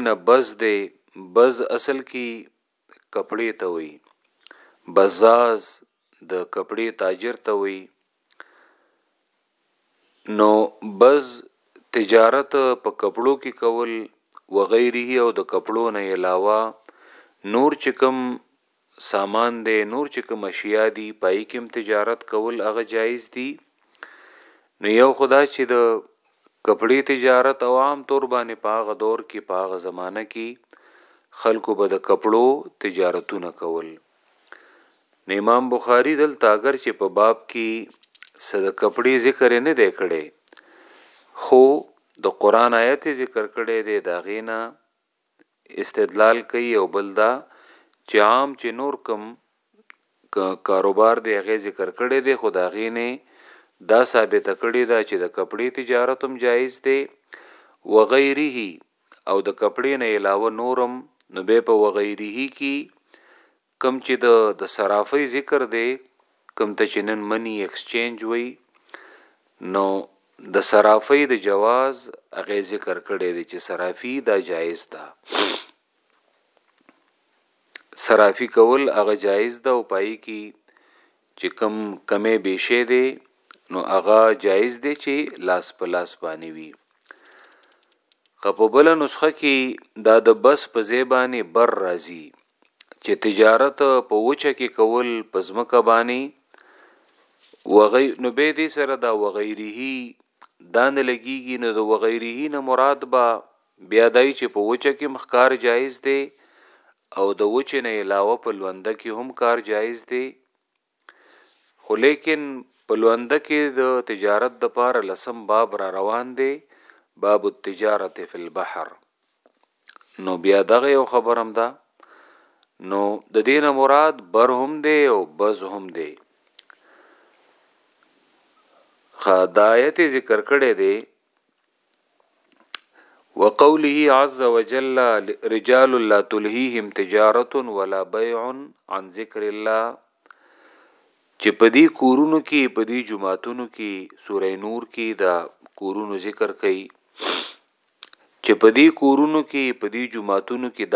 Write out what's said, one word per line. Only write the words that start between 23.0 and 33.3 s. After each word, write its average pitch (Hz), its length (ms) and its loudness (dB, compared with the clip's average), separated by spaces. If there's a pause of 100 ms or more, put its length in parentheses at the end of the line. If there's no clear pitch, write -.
دي. 127 100 -8 (1300)
نو 104 180 0
یو 131 140 8
خدا 135 320 4
چې 131 280 -2
د - 20 2 (920)
کپړې 117 420 2
تجارت 131 580 2
او 123 160 0
عام 143 260 -2
طور 139 240 0
باندې 117 320 -4
په 107 140 -2
هغه 107 240 -4
دور 110 200 -2
کې، 107 180 -16 (100)
په 92 100 -4
هغه 95 240 -6
زمانه 92 400 -10
کې 113 240 -12 (920)
خلکو 110 420 0
به 101 120 2
د 95 160 -2
کپړو 110 400 2 (360)
تجارتونه 87 760 -4